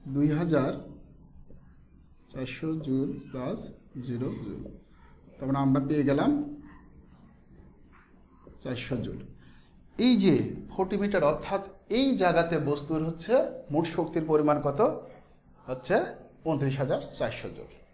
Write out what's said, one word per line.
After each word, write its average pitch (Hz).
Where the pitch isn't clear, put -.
দুই 143
হাজার 151
চারশো 156
জুল 135
plus 131
zero 123
জুল। 87
তার 131
মানে 135
আমরা 135
পেয়ে 151
গেলাম 156
চারশো 127
জুল। 95
এই 240
যে 175
forty 190
meter, 202
অর্থাৎ 190
এই 254
জায়গাতে 170
বস্তুর 147
হচ্ছে 165
মোট 160
শক্তির 165
পরিমাণ 151
কত? 208
হচ্ছে 151
ঊনত্রিশ 139
হাজার 151
চারশো 113
জুল। -